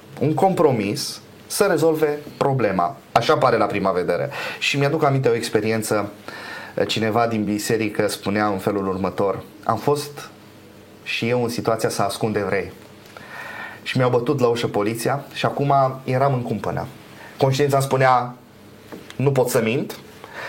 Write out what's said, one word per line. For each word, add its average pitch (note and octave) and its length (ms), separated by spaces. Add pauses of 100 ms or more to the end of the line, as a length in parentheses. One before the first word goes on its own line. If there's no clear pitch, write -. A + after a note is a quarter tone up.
(200)
un D3 140
compromis C#3 880 (260)
să - 220
rezolve D#3 500 (180)
problema. G#2 580 (160)
Așa C#3+ 260
pare B2+ 200
la G#2+ 80
prima G2 260
vedere. F2 380 (300)
Și - 180
mi-aduc D3 260
aminte C3+ 260
o A#2 60
experiență. A2 720 (800)
Cineva A2 400
din A2 160
biserică G#2 640
spunea G2+ 380
în G2+ 120
felul G2 300
următor: F#2+ 560 (200)
„Am A2+ 140
fost - 520 (720)
și - 260
eu B2 140
în A#2 60
situația A2+ 400
să - 120
ascund G#2 340
evrei. F#2+ 360 (1120)
Și - 140
mi-au B2+ 120
bătut B2 300
la B2 80
ușă A#2 200
poliția A2+ 560 (100)
și - 120
acum C#3+ 280 (300)
eram C3+ 300
în B2 80
cumpănă. F#2+ 440 (520)
Conștiința C#3 380
îmi C3+ 100
spunea: B2+ 500 (800)
nu C#3 160
pot C3 180
să A#2+ 140
mint.” A#2 320 (540)